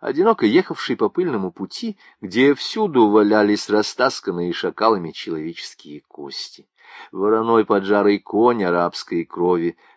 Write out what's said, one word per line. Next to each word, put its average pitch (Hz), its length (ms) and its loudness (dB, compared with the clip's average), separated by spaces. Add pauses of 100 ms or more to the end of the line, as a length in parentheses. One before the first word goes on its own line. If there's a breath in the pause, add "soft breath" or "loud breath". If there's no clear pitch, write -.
одиноко 165 460 0
ехавший 139 500 0
по 107 120 0
пыльному 113 440 -4
пути, 196 440 -10 (240 soft breath)
где 120 340 2
всюду 139 540 0
валялись 104 600 2
растасканные 101 840 -2
шакалами 92 600 -2
человеческие 78 880 -12
кости. - 680 -16 (440 loud breath)
Вороной 110 520 2
поджарый 101 540 2
конь 113 460 0
арабской 87 600 -2
крови 87 520 -2 (200 soft breath)